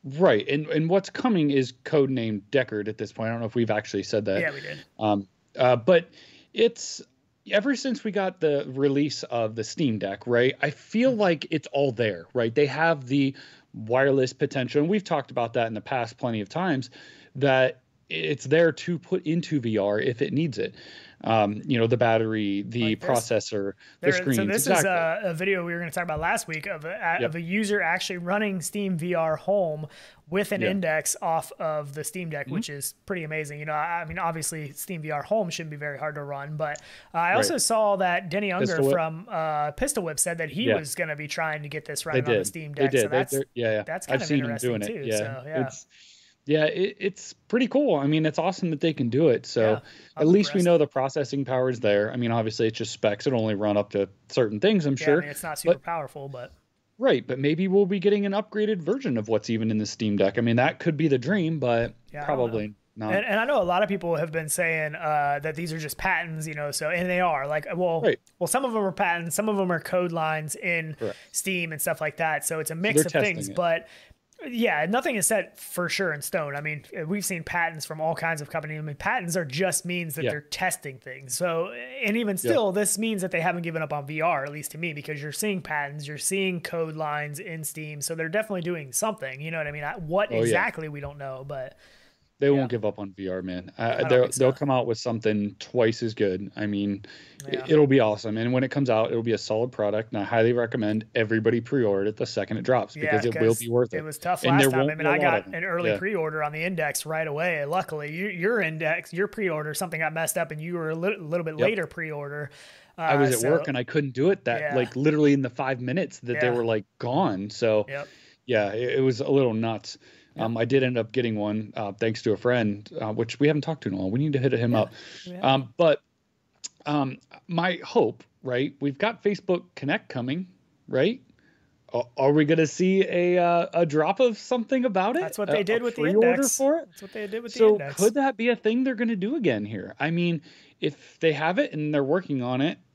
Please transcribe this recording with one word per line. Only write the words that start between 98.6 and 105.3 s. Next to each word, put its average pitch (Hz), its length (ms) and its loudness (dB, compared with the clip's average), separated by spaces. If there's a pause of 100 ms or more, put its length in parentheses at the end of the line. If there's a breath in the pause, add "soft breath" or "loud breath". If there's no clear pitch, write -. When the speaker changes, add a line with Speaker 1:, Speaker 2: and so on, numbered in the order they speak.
Speaker 1:
it 131 80 -2
comes 139 180 0
out, 110 220 4
it'll 117 140 0
be 113 80 2
a 104 60 2
solid 117 340 0
product. 107 400 -2
And 104 100 -2
I - 20 -2
highly 117 280 4
recommend 113 520 0 (120)
everybody 113 440 2
pre-order 107 500 2
it 110 60 -10
the 120 100 -4
second 107 320 -4
it 95 40 -6
drops, 120 320 2
Speaker 2:
Yeah, 151 160 -4
Speaker 1:
because 107 140 2
it 117 160 0
will 113 80 6
Speaker 2:
'cause 113 100 4
Speaker 1:
be 117 100 -6
worth 120 240 2
it. - 40 -6
Speaker 2:
it 156 80 -6
was 151 140 -10
tough 175 260 -2
Speaker 1:
And - 80 4
Speaker 2:
last 139 80 6
Speaker 1:
there 135 100 6
Speaker 2:
time. 131 120 0
Speaker 1:
won't 147 100 2
Speaker 2:
I - 20 -4
mean, 156 40 -10
Speaker 1:
be 160 80 -4
a - 20 4
Speaker 2:
I - 60 4
Speaker 1:
lot 180 60 2
Speaker 2:
got - 200 4